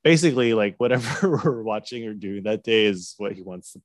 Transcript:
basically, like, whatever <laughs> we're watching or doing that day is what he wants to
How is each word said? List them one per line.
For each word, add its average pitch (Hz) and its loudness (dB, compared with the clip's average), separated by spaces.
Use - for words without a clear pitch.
basically, 147 4
like, 104 2
whatever 123 0
<laughs> - -10
we're 120 0
watching 110 -6
or 107 -8
doing 101 -8
that 107 -2
day 110 2
is 95 -2
what 104 -6
he 92 -16
wants 90 -16
to 85 -20